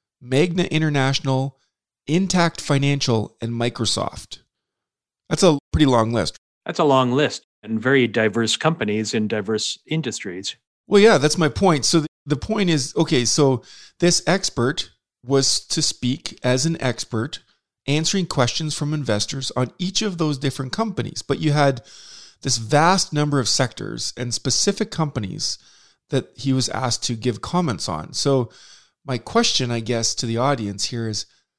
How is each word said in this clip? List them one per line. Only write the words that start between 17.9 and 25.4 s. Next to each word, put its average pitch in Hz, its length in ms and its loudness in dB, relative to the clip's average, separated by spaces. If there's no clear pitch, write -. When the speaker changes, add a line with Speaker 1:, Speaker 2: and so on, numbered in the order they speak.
Speaker 1:
questions 143 480 -2
from 147 180 -4
investors 127 640 -4
on 127 220 -2
each 180 240 -2
of 190 160 -4
those 151 200 0
different 135 340 -6
companies. 202 500 -4
But - 160 -2
you 156 140 2
had 139 300 2
this 127 160 -2
vast 151 540 2
number 147 260 0
of 117 100 0
sectors 113 680 -4
and 123 180 -6
specific 202 560 -2
companies 107 680 -4